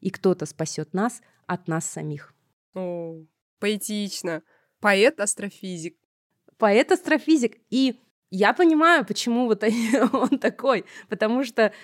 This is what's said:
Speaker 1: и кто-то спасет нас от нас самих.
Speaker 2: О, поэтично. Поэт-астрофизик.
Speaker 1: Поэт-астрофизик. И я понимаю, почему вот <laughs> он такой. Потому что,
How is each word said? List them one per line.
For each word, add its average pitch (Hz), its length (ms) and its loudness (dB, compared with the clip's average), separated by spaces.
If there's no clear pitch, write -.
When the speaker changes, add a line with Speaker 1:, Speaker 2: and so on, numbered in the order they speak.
Speaker 1:
и 190 100 -4
кто-то 180 360 -2
спасет - 480 -8
нас 214 280 -4
от 180 200 -8
нас 165 200 -4
самих. 151 480 -12
Speaker 2:
О, 175 420 -10
поэтично. 202 840 -6
Поэт-астрофизик. 202 1160 0
Speaker 1:
Поэт-астрофизик. 302 1000 2
И 254 300 0
я 202 220 2
понимаю, 320 540 4
почему 240 400 -2
вот 214 180 0
<laughs> 226 480 2
он 262 260 0
такой. - 460 -2
Потому 226 360 -2
что, 226 280 0